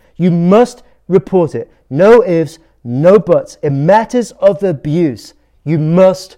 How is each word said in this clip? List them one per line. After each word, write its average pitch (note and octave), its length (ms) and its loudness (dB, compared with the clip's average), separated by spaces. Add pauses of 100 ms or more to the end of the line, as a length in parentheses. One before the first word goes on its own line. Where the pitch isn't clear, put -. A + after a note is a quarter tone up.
(160)
You F3 140 0
must F3+ 520 0 (260)
report F#3 460 -2
it. A#2 160 -10 (200)
No G3+ 340 4
ifs, E3 340 -4 (260)
no D3 340 2
buts. - 440 -2
In C#3+ 240 -4
matters A3 460 0
of G3 300 -2
abuse, D3+ 720 -4 (300)
you D#3 140 -4
must F3+ 600 0